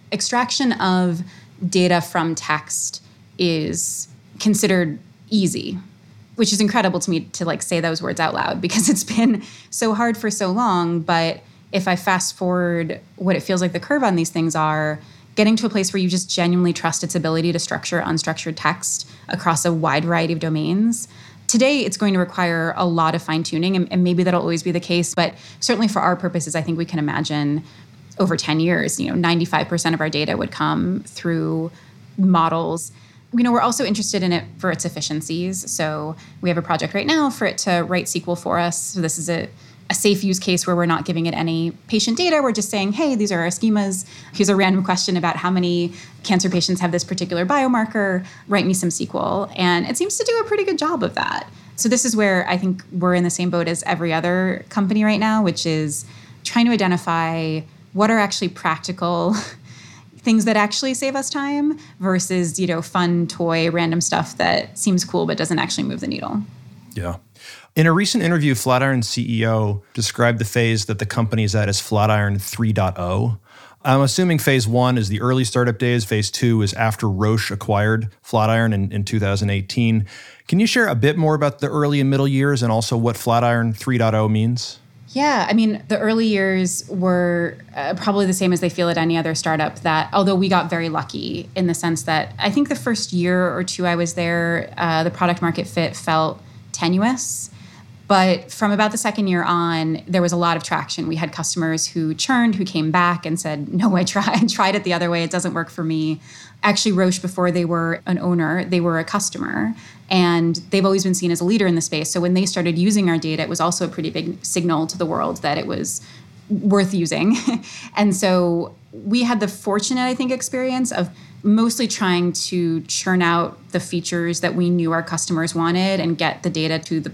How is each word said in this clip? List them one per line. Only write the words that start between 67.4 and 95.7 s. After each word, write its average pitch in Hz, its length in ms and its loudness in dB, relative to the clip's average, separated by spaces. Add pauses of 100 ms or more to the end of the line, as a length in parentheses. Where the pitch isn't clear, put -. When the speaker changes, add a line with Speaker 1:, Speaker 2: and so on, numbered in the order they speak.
Speaker 2:
In 160 140 6
a 165 60 6
recent 202 280 2
interview, 160 320 2
Flatiron 127 480 2
C 117 240 -2 (140)
E 113 80 2
O 107 340 0 (120)
described 120 460 0
the 113 60 -2
phase 113 420 0
that 101 120 -4
the 107 60 -4
company 110 400 0
is 101 100 0
at 107 140 2
as 98 100 0
Flatiron 104 580 2
three 110 360 -2
dot 107 260 0
oh. 101 380 -2 (480)
I'm 139 160 4
assuming 160 380 2
phase 131 280 2
one 123 300 2
is 107 100 0
the 101 140 -2
early 127 240 2
startup 120 340 0
days. 120 240 2
Phase 104 260 -2
two 117 340 2
is 98 100 0
after 110 360 0
Roche 107 400 0
acquired 107 600 0 (140)
Flatiron 113 500 2
in, 98 180 0
in 101 140 -4
two 107 160 -2
thousand 101 300 0
eighteen. 110 540 0 (440)
Can 170 100 4
you 220 80 4
share 233 200 2
a 147 80 0
bit 139 200 2
more 156 200 2
about 143 240 0
the 143 80 -2
early 147 340 2
and 135 80 2
middle 139 180 2
years 139 340 2
and 117 120 2
also 113 240 0
what 113 180 0
Flatiron 117 560 2
three 123 260 -2
dot 113 160 2
oh 110 140 2
means? 110 520 0 (300)
Speaker 1:
Yeah, 269 400 2
I 208 40 0
mean, 214 340 2
the 214 100 0
early 226 280 2
years 190 640 2
were, 180 680 0 (160)
uh, 143 200 -4
probably 202 320 2
the 185 80 2
same 185 180 2
as 175 80 2
they 180 80 0
feel 170 220 0
at 165 80 0
any 165 180 2
other 165 180 0
startup, 156 460 -2
that 156 320 0
although 196 240 4
we 185 140 2
got 175 200 2
very 165 200 -2
lucky 156 640 -6
in 190 120 0
the 165 60 2
sense 165 300 -2
that 156 340 -2
I 202 140 0
think 285 160 2
the 294 80 -2
first - 380 -4
year 180 420 2
or 180 80 -2
two 180 240 -4
I 175 80 0
was 170 200 -2
there, 170 600 -2
uh, 160 300 2
the 170 60 0
product 175 300 0
market 170 260 0
fit 160 280 -2